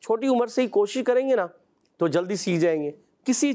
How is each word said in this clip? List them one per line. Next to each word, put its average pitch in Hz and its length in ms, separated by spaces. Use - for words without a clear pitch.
چھوٹی 226 260
عمر 240 200
سے 226 160
ہی 247 40
کوشش 208 400
کریں 254 220
گے 262 60
نا 190 120
تو 170 100
جلدی 180 300
سیکھ 175 240
جائیں 160 220
گے۔ 147 80
کسی 269 300